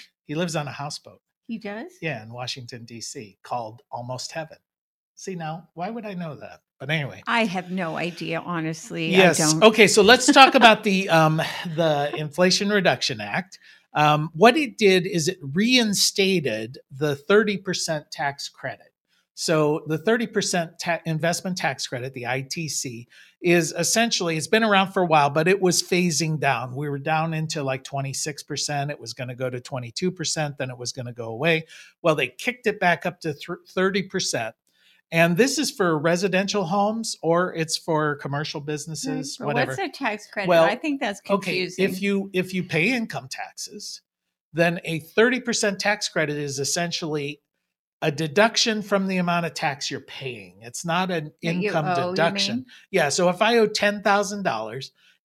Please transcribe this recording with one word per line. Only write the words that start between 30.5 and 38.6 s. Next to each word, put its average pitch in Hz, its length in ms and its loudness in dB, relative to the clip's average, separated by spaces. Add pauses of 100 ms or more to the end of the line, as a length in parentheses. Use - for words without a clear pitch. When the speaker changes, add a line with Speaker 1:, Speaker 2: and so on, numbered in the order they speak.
Speaker 1:
then 127 120 -6
it 123 80 -12
was 123 140 -8
gonna 120 220 -10
go 117 160 -10
away. 156 360 0 (360)
Well, 160 140 4
they 139 120 0
kicked - 400 -6
it 202 120 0
back 175 260 2
up 175 160 -6
to 156 120 -4
thr-, - 340 -12
thirty 190 360 0
percent. 135 520 -4 (560)
And 165 260 4
this 269 220 2
is 277 100 -2
for 170 280 0
residential 185 680 0
homes, 208 560 -2
or 170 320 2
it's 160 240 -4
for 151 380 0
commercial 143 460 -6